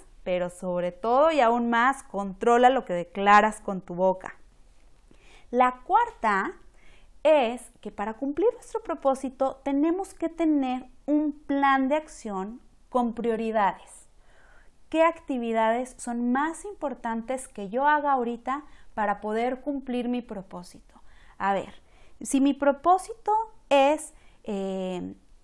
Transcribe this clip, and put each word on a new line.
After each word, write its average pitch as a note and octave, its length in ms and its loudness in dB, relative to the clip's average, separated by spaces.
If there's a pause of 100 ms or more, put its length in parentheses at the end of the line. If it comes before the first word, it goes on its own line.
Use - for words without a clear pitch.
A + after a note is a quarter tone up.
(220)
pero F3+ 280 -2
sobre F3 420 -4
todo B3+ 380 2
y D4+ 100 2
aún A#3 300 2
más, B3 320 2
controla A#3 680 2
lo C4 140 0
que - 80 -8
declaras G#3 680 4
con F#3+ 200 -8
tu F3 140 -12
boca. F#3 420 0 (1120)
La B3 340 2
cuarta E4 680 0 (680)
es B3+ 480 2 (100)
que G3+ 120 -14
para G#3+ 220 -6
cumplir D4 400 -2
nuestro - 280 -12
propósito C4+ 840 -2
tenemos E4 500 -2
que E4 140 -6
tener C#4+ 580 -2 (200)
un D4+ 260 0
plan C#4 560 0
de D4 80 2
acción A3 640 -8 (280)
con A#3+ 260 -2
prioridades. A3 840 -2 (920)
¿Qué D#4+ 140 2
actividades A#3+ 960 -2
son A#3+ 320 -4
más D4+ 340 -2
importantes C4 840 -8
que G3+ 200 -12
yo B3+ 200 0
haga D4 240 2
ahorita B3+ 520 -4 (300)
para G3+ 260 -2
poder A#3 400 -2
cumplir B3+ 480 -6
mi B3 140 -4
propósito? - 800 -16 (360)
A G3 160 0
ver, - 280 -6 (380)
si - 200 -2
mi C#4 140 4
propósito F4 800 0 (360)
es, C#4+ 460 2 (300)
eh, F#3+ 680 -6 (300)